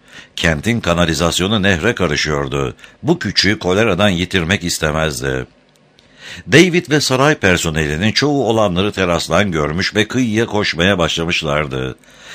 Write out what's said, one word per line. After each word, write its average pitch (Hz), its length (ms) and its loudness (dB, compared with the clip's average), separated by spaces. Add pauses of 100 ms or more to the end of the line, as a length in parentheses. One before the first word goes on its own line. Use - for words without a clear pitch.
(360)
Kentin 85 440 0
kanalizasyonu 85 840 0
nehre 98 320 2
karışıyordu. 71 840 -2 (260)
Bu 143 160 0
küçüğü 104 400 0
koleradan 98 500 2
yitirmek 87 560 0
istemezdi. 73 840 -2 (1040)
David 170 380 4
ve 147 100 2
saray 131 340 2
personelinin 82 800 0
çoğu 139 320 0
olanları 104 480 2
terastan 90 600 0
görmüş 80 420 -2
ve 107 140 0
kıyıya 117 380 0
koşmaya 95 520 0
başlamışlardı. 76 1000 -2 (380)